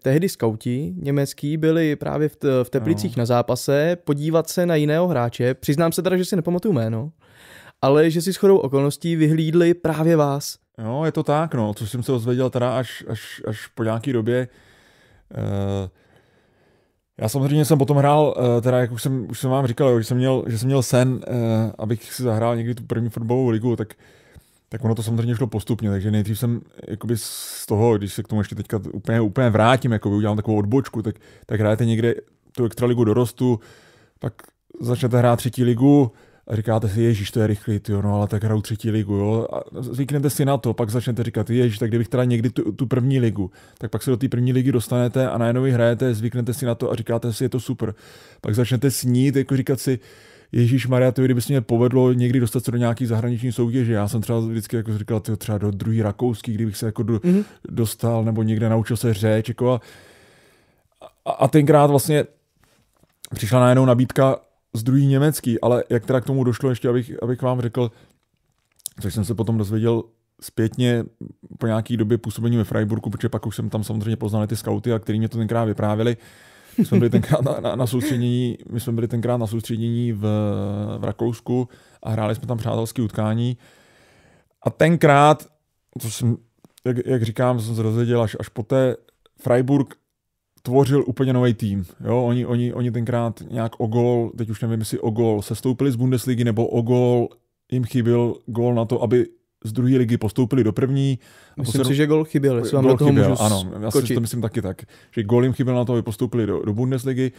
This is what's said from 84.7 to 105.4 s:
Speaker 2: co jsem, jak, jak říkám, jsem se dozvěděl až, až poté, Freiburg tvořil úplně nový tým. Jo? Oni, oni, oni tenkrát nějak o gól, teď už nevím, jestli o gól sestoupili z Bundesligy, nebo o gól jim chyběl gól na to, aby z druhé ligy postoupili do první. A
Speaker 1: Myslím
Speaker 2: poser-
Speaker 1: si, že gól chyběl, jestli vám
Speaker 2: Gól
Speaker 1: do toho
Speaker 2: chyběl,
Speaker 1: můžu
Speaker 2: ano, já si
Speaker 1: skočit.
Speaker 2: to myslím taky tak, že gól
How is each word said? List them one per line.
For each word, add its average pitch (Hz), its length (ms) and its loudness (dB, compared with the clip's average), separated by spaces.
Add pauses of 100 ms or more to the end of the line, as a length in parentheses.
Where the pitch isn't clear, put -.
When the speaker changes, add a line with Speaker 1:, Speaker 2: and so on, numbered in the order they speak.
Speaker 2:
co 117 120 -6
jsem, 120 260 0 (480)
jak, 127 200 0
jak 123 180 0
říkám, 123 360 0
jsem 110 160 -4
se 113 80 -2
dozvěděl 117 380 2
až, 110 180 -2
až - 100 -10
poté, 131 460 0 (460)
Freiburg 127 540 2 (680)
tvořil 131 460 4
úplně 131 260 0
nový 123 200 4
tým. 101 320 -2 (200)
Jo? 117 180 0
Oni, 120 220 0
oni, 120 280 -2
oni 123 180 -2
tenkrát 117 580 -4
nějak 113 300 -6
o 120 80 0
gól, 120 500 2
teď 113 120 -4
už 110 120 -8
nevím, 117 180 -2
jestli 110 200 -4
o - 100 0
gól 110 320 2
sestoupili 131 500 -2
z 123 40 -2
Bundesligy, 123 480 0
nebo 113 240 0
o 120 140 0
gól 123 480 2 (420)
jim 127 120 -2
chyběl 120 520 2 (100)
gól 120 300 0
na 113 100 0
to, 117 180 -2
aby 120 240 2 (380)
z 110 60 -6
druhé 123 260 2
ligy 120 200 2
postoupili 120 460 0
do 107 100 2
první. 135 460 0 (380)
A 143 40 -8
Speaker 1:
Myslím 113 200 -2
Speaker 2:
poser- 123 60 0
Speaker 1:
si, 135 80 2
že 147 120 2
gól 156 160 2
chyběl, 139 340 0
jestli 117 180 -2
vám 135 80 4
Speaker 2:
Gól 131 100 6
Speaker 1:
do 127 40 4
toho 147 140 4
Speaker 2:
chyběl, 107 180 6
Speaker 1:
můžu 98 120 0
Speaker 2:
ano, 104 220 2 (160)
já 107 120 -4
si 120 60 0
Speaker 1:
skočit. 123 180 0
Speaker 2:
to 113 60 2
myslím 117 200 -4
taky 113 200 -2
tak, 95 200 -6 (300)
že 117 120 -4
gól 120 200 4